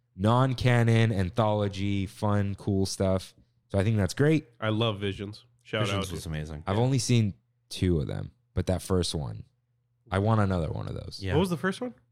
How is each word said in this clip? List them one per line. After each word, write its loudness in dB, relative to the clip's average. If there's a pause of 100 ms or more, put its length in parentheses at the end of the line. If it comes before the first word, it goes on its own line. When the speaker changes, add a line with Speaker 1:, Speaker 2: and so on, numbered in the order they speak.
(180)
Speaker 1:
non-canon, 4
anthology, 0
fun, -2
cool 0
stuff. -2 (360)
So -2
I 2
think 2
that's 0
great. 2 (120)
Speaker 2:
I -2
love 0
Visions. -8 (180)
Shout -2
Speaker 3:
Visions -2
Speaker 2:
out -8
Speaker 3:
was -8
Speaker 2:
to -8
Speaker 3:
amazing. -8
Speaker 1:
I've 0
Speaker 2:
Yeah. 2
Speaker 1:
only 2
seen 2 (340)
two 2
of -4
them, -8 (240)
but 0
that 0
first 0
one, -6 (680)
I 0
want 2
another 0
one -6
of -8
those. -12
Speaker 3:
Yeah. -4
Speaker 2:
What 4
was 0
the -2
first -4
one? -8 (180)